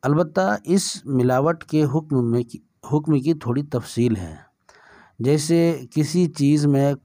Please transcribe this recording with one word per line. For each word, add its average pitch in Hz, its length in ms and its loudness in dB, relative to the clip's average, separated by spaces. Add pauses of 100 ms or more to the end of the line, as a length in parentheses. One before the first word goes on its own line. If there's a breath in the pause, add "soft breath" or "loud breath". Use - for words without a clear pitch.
अलबत्ता 170 540 0 (100)
इस 185 180 2 (220)
मिलावट 135 560 0
के 156 200 0
हुक्म 147 400 0
में 120 220 0
की, - 160 -18 (220)
हुक्म 147 360 0
की 147 160 0
थोड़ी 131 300 -4
तफसील 120 500 -2
है। 80 300 -14 (760 soft breath)
जैसे 156 760 0
किसी 156 360 0
चीज़ 147 380 2
में 139 380 2